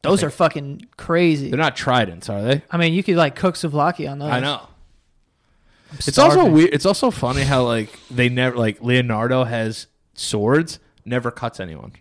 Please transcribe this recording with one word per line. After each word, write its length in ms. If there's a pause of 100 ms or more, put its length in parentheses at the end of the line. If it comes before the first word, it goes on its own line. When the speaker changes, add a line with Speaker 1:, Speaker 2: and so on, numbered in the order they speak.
Speaker 1:
Those 200
Speaker 2:
Like, 40
Speaker 1:
are 60
fucking 500 (160)
crazy. 500
Speaker 2:
they're 100
not 180
tridents, 520
are 140
they? 280
Speaker 1:
I 60
mean, 160
you 100
could, 140
like, 200
cook 180
souvlaki 560
on 80
those. 120
Speaker 2:
I 80
know. 220 (1300)
Speaker 1:
I'm 60 (100)
Speaker 2:
It's 120
also 160
Speaker 1:
starving. 180
Speaker 2:
weird. 220
It's 100
also 260
funny 300
how, 220
like, 260 (220)
they 180
never, 260
like, 280
Leonardo 640
has 420 (260)
swords, 680 (280)
never 240
cuts 280
anyone. 420